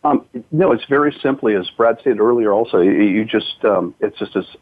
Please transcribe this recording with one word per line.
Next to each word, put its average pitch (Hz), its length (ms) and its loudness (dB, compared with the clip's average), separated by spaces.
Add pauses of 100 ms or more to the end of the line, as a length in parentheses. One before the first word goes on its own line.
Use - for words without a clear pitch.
Um, 147 200 -2 (280)
no, 160 200 2
it's 113 120 -2
very 147 280 0 (100)
simply, 135 320 -2
as 92 160 -4
Brad 117 300 0
stated 110 200 0
earlier 113 320 2
also, 107 280 0
you, 95 120 4
you 101 320 2
just, - 400 -4
um, 92 360 0
it's 104 180 -6
just 101 180 -8
as 92 100 -4 (160)